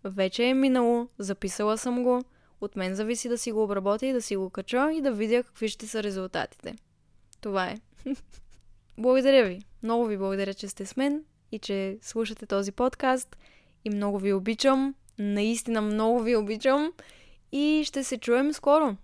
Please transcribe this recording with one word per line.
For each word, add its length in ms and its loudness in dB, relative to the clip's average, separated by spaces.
Вече 400 0
е 100 4
минало. 540 4
Записала 600 -2
съм 240 -2
го. 200 2
От 160 -8
мен 180 -4
зависи 340 -2
да 100 0
си 140 -4
го 100 2
обработя 440 0
и 60 0
да 100 0
си 140 -4
го 140 -4
кача 420 0
и 80 -2
да 120 0
видя 300 0
какви 260 -6
ще 180 -10
са 160 -4
резултатите. 760 -6
Това 260 -2
е. 100 -8
<laughs> 80 -4
Благодаря 500 6
ви. 120 -8
Много 240 0
ви 120 -4
благодаря, 360 -2
че 140 -12
сте 180 -10
с 100 -12
мен 280 0
и 60 -8
че 440 -4
слушате 440 -6
този 260 -2
подкаст. 640 -2
И 60 -4
много 280 -2
ви 140 0
обичам. 600 2
Наистина 640 0
много 400 2
ви 160 2
обичам. 560 0
И 340 2
ще 180 -4
се 140 -4
чуем 340 2
скоро. 520 2